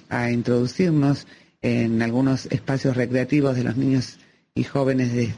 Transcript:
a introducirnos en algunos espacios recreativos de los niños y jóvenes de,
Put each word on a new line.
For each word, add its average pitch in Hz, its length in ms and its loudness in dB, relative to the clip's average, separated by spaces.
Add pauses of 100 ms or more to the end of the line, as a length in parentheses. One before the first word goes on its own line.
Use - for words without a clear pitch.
a 120 220 -2
introducirnos 139 960 2 (340)
en 117 400 0
algunos 127 460 0
espacios 135 500 -2
recreativos 127 580 0
de 123 80 0
los 117 140 -2
niños 135 400 0 (380)
y 127 80 0
jóvenes 131 500 0
de, 117 240 0